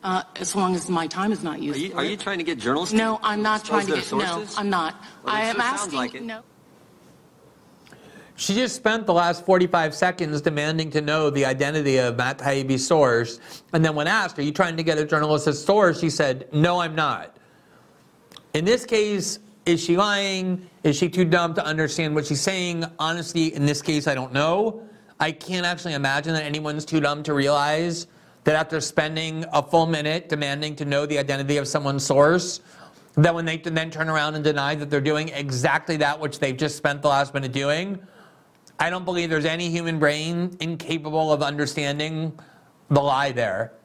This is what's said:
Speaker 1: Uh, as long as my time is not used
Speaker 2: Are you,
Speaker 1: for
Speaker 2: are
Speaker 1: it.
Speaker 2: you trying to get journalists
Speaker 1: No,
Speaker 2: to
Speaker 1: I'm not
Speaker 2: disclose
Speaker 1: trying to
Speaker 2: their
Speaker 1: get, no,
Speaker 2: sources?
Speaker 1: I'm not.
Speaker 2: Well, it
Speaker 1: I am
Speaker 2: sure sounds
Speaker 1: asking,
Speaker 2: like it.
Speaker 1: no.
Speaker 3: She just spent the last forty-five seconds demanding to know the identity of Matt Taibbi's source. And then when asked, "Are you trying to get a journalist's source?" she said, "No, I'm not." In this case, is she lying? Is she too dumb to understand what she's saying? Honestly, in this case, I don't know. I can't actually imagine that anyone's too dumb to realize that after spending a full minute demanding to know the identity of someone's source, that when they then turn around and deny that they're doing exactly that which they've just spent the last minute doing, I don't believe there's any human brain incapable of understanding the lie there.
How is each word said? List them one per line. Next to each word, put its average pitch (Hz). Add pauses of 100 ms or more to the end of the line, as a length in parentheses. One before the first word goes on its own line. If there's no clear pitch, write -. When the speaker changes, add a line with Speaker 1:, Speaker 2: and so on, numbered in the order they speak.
Speaker 1:
Uh, 185 (120)
as -
long 185
as 170
my 165
time 196
is 202
not 151
used 143
Speaker 2:
Are -
you, 185
Speaker 1:
for -
Speaker 2:
are 139
Speaker 1:
it. 170
Speaker 2:
you 208
trying 196
to 170
get 156
journalists 147
Speaker 1:
No, 220
Speaker 2:
to -
Speaker 1:
I'm 214
not 214
Speaker 2:
disclose 214
Speaker 1:
trying -
to 190
Speaker 2:
their -
Speaker 1:
get, -
no, -
Speaker 2:
sources? 214
Speaker 1:
I'm 202
not. 170 (280)
Speaker 2:
Well, -
it 214
Speaker 1:
I 214
am 226
Speaker 2:
sure 240
sounds 262
Speaker 1:
asking, 294
Speaker 2:
like 247
it. 175
Speaker 1:
no. 226 (2000)
Speaker 3:
She -
just 240
spent 220
the 180
last 170
forty-five 175
seconds 160
demanding 156
to 156
know 151
the 139
identity 139
of 123
Matt 131
Taibbi's 135
source. 123 (340)
And 160
then 156
when 147
asked, 196
"Are 143
you 147
trying 165
to 165
get 156
a 151
journalist's 151
source?" 196
she 165
said, 131
"No, 175
I'm 165
not." 135 (1160)
In 156
this 240
case, 208 (260)
is 170
she 170
lying? 196 (140)
Is 147
she 175
too 180
dumb 170
to 147
understand 156
what 151
she's 143
saying? 175 (140)
Honestly, 160
in 143
this 143
case, 151
I 147
don't 131
know. 180 (360)
I 160
can't 180
actually 175
imagine 143
that 156
anyone's 151
too 160
dumb 147
to 151
realize 147 (380)
that 151
after 156
spending 160
a 147
full 165
minute 156
demanding 147
to 147
know 143
the 147
identity 139
of 135
someone's 139
source, 156 (540)
that 170
when 165
they 160
then 160
turn 160
around 156
and 151
deny 147
that 147
they're 143
doing 151
exactly 143
that 147
which 147
they've 135
just 151
spent 143
the 147
last 139
minute 135
doing, 156 (800)
I 170
don't 180
believe 175
there's 156
any 165
human 165
brain 160
incapable 160
of 147
understanding 147 (520)
the 143
lie 139
there. 113 (120)